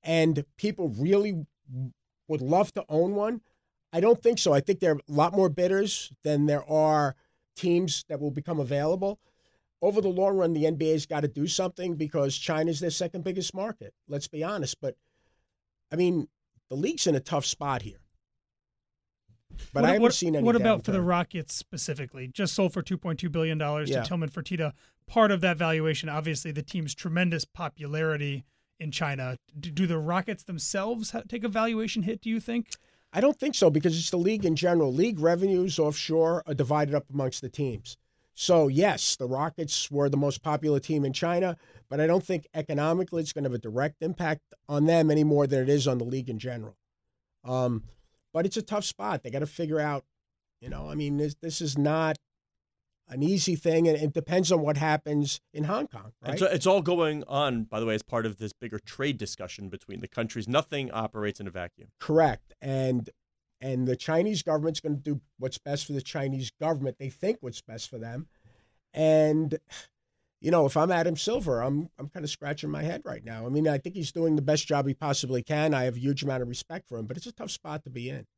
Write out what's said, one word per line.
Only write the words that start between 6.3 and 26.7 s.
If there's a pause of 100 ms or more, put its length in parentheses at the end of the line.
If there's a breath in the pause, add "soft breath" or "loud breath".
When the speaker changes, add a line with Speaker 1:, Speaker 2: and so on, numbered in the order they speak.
Speaker 1:
there
are (400)
teams
that
will
become
available. (600)
Over
the
long
run,
the
N
B
A's
gotta
do
something
because
China's
their
second
biggest
market, (140)
let's
be
honest.
But, (960)
I
mean, (420)
the
league's
in
a
tough
spot
here. (1700)
But
Speaker 2:
What,
Speaker 1:
I
haven't
Speaker 2:
what,
Speaker 1:
seen
any
Speaker 2:
what
about
for
the
Speaker 1:
downturn.
Speaker 2:
Rockets
specifically?
Just
sold
for
two
point
two
billion
dollars
Speaker 1:
Yeah.
Speaker 2:
to
Tillman
Fertitta. (340 soft breath)
Part
of
that
valuation,
obviously,
the
team's